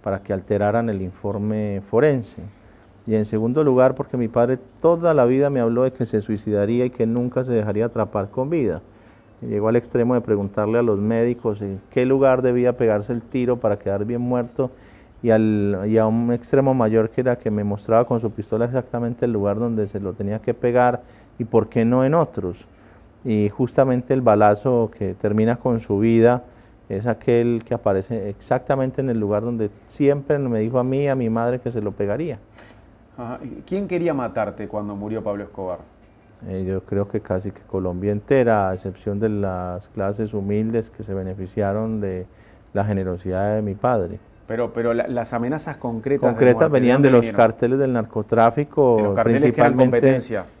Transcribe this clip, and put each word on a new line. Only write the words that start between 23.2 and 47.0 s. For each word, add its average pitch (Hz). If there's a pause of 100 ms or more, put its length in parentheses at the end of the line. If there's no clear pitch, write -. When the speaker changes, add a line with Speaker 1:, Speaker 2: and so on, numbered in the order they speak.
Speaker 1:
Y 107
justamente 127
el 131
balazo 107
que 95
termina 110
con 117
su 101
vida 113 (440)
es 104
aquel 120
que -
aparece 101
exactamente 131
en 131
el 113
lugar 104
donde 113 (180)
siempre 143
me 123
dijo 113
a 123
mí 131
y 143
a 135
mi 120
madre 117
que 127
se 117
lo 104
pegaría. 113 (800)
Speaker 2:
Ajá. 120
¿Y 123
quién 190
quería 170
matarte 107
cuando 104
murió 107
Pablo 101
Escobar? 92 (640)
Speaker 1:
Eh, 95
yo 95
creo 101
que 104
casi 98
que -
Colombia 92
entera, 107
a 95
excepción 95
de 110
las 92
clases 104
humildes 107
que -
se 101
beneficiaron 98
de 92 (480)
la 101
generosidad 95
de 107
mi 101
padre. 110 (260)
Speaker 2:
Pero, 113
pero 117
la, 120
las 120
amenazas 139
concretas 127
del 120
Speaker 1:
Concretas 123 (140)
Speaker 2:
muerte, 147
¿de 131
Speaker 1:
venían 127